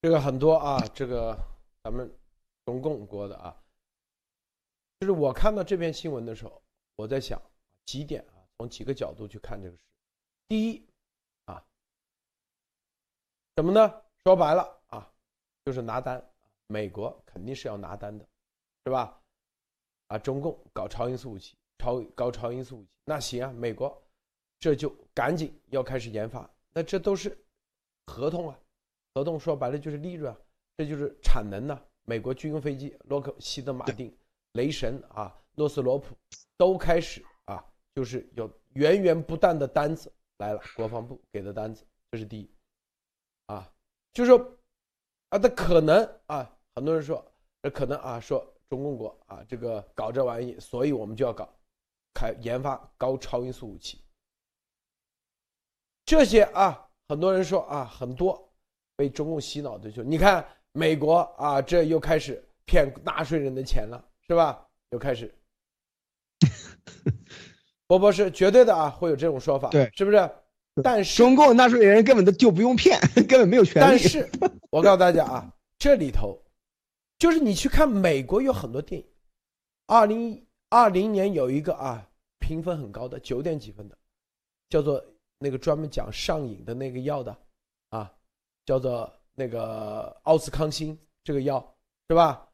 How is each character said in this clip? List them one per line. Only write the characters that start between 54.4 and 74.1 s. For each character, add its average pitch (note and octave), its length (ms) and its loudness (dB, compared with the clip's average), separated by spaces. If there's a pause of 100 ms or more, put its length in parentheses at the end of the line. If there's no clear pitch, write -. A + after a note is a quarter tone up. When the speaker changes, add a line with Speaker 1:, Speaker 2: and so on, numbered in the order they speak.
Speaker 1:
这 D#4 200 6
些 G#3 180 6
啊， F3+ 440 0 (200)
很 D3 100 -4
多 F#3 160 0
人 F#3 100 0
说 F3+ 180 -2
啊， C#3+ 240 -8
很 B2 300 -12
多 F3+ 340 -4 (460)
被 C#3+ 140 -2
中 D3+ 200 -6
共 D#3 120 -6
洗 - 180 -10
脑 B2+ 180 -10
的， G#2+ 140 -16
就 A#2 100 -12
你 C#3+ 160 -2
看 F3+ 280 4 (260)
美 D#3+ 240 0
国 D3+ 220 2 (200)
啊， C#3+ 240 -2
这 E3+ 220 2
又 D#3 160 0
开 D#3 180 0
始 C#3 240 -8 (240)
骗 D3 240 4 (140)
纳 D#3+ 200 -6
税 D#3+ 140 -4
人 C3+ 160 -4
的 C3 80 -8
钱 B2+ 260 2
了， A#2+ 160 -16 (240)
是 E3+ 60 -2
吧？ D#3+ 320 2 (240)
又 B2 80 -8
开 C3 160 -4
始。 A2+ 200 -10 (1080)
Speaker 2:
<laughs> - 1500 -4
Speaker 1:
波 F#3 120 6
波 G3+ 120 6
是 F#3 200 0
绝 - 180 2
对 A#3+ 160 10
的 G#3 100 4
啊， D#3 140 0
会 E3+ 200 -4
有 D3+ 60 2
这 C#3 120 -2
种 C#3 120 -2
说 C#3 200 -2
法， B2 100 -4
Speaker 2:
对。 C3 260 2
Speaker 1:
是 G3 80 -2
不 G3 60 0
是？ G3+ 200 6 (540)
但 A3+ 200 2
是 - 140 -2
Speaker 2:
中 B3+ 180 10
共 C4+ 200 10
纳 B3 140 8
税 A#3 160 6
人 G#3+ 180 10
根 C4 120 8
本 C#4 100 6
都 G3+ 60 8
就 A3+ 200 6
不 E3+ 100 2
用 B3 140 4
骗， F4+ 320 6
<laughs> - 220 6
根 C4 100 10
本 G#3 80 8
没 G3+ 80 4
有 A#3 80 10
权 - 120 4
利。 - 40 6
Speaker 1:
但 C4+ 180 10
是 A#3+ 320 2 (400)